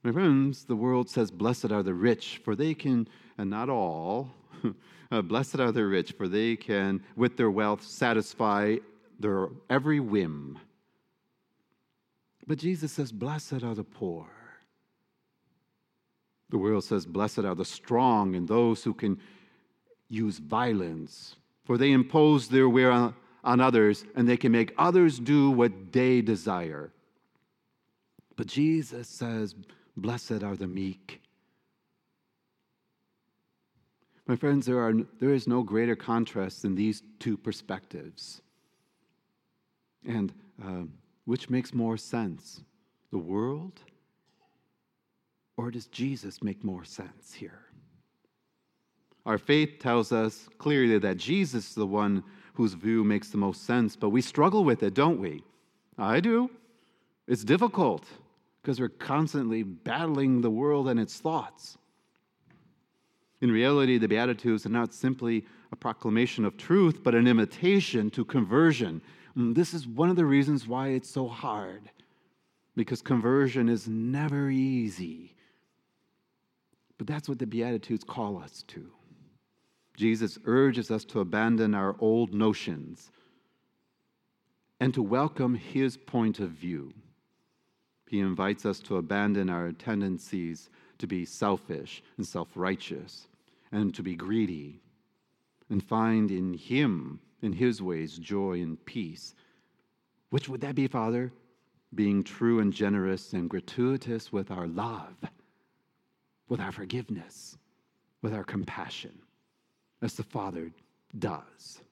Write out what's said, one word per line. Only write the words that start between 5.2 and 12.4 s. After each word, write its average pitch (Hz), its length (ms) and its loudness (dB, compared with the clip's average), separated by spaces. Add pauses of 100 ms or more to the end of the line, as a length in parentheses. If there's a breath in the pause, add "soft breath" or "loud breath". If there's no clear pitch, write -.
"Blessed 113 380 -2
are 123 140 2
the 110 120 2
rich, 95 280 0
for 95 160 -6
they 110 260 0
can, 98 480 -2 (140 loud breath)
with 120 200 0
their 113 140 2
wealth, 104 320 0
satisfy 107 960 0 (420)
their 98 300 -2 (200)
every 143 300 2
whim." 80 640 -2 (1900)